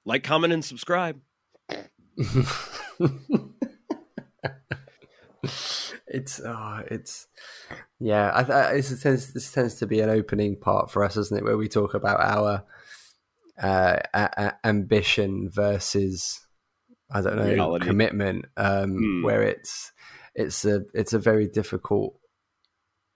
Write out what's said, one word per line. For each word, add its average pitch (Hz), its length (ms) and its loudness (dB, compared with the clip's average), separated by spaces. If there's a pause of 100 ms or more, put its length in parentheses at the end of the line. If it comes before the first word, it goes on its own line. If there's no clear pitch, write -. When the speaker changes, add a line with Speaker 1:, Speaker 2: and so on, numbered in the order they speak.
Speaker 1:
like, 135 180 -2
comment, 165 300 2
and 160 100 0
subscribe. 165 560 -4 (960)
Speaker 2:
<laughs> - 1400 -2 (2500)
It's, 135 320 -8
uh, 110 520 -10
it's, - 360 -10 (720)
yeah. 104 300 2
I, 127 400 4
I, - 60 0
this 135 260 -2
tends, 135 320 2
this - 180 -8
tends 120 240 0
to 110 120 -4
be 107 120 2
an 107 100 4
opening 104 460 2
part 101 360 2
for 101 120 2
us, 101 140 0
isn't 104 180 0
it? 101 80 0
Where 110 140 2
we 107 100 -2
talk 101 280 0
about 101 260 0
our, 104 420 2 (1000)
uh, 92 360 4 (160)
a, 104 240 2
a, 101 300 -2
ambition 101 840 2
versus, 98 920 0 (720)
I 101 100 0
don't 104 140 0
know, 107 100 2
Speaker 1:
Reality. 87 420 2
Speaker 2:
commitment. 98 580 2 (120)
Um, 98 360 0
Speaker 1:
Hmm. 95 300 0
Speaker 2:
where 53 180 2
it's, - 500 -4 (440)
it's - 300 -2
a, 104 180 2 (100)
it's 104 200 -2
a 113 60 2
very 107 280 4
difficult, 104 680 -2 (1000)